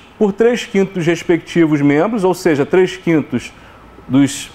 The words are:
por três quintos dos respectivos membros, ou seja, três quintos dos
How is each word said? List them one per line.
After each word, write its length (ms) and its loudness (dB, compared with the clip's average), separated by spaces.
por 160 0
três 320 0
quintos 300 -2
dos 100 -2
respectivos 760 0
membros, 420 0
ou 100 2
seja, 320 0
três 320 0
quintos 560 -4
dos 480 0